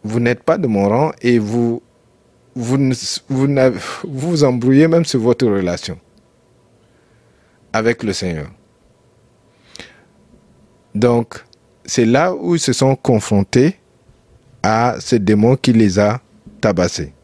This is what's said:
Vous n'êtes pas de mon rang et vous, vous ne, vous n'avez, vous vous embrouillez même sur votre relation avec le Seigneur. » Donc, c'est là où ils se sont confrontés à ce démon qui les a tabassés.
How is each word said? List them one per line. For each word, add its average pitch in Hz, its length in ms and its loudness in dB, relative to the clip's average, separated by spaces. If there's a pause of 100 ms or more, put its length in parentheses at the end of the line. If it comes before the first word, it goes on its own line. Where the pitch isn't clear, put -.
Vous 110 160 -2
n'êtes 120 220 0
pas 170 160 0
de 170 80 -2
mon 101 220 2
rang 127 320 0
et 120 180 2
vous, 117 440 -2 (720)
vous 123 220 -4
ne, 135 180 0 (340)
vous 135 180 -2
n'avez, 131 320 2 (260)
vous 151 260 -6
vous 156 140 2
embrouillez 135 440 2
même 165 160 2
sur 131 160 -2
votre 120 260 0
relation 92 520 -2 (1700)
avec 110 300 -2
le 107 100 -4
Seigneur. » 82 360 -6 (2500)
Donc, 120 500 0 (400)
c'est - 220 0
là 151 280 2
où 175 200 -2
ils 160 60 -2
se - 120 -2
sont 135 240 2
confrontés 120 800 0 (840)
à 113 380 0
ce - 160 -2
démon 107 400 4
qui 131 160 0
les 107 260 2
a 104 220 0 (400)
tabassés. 87 520 -2 (120)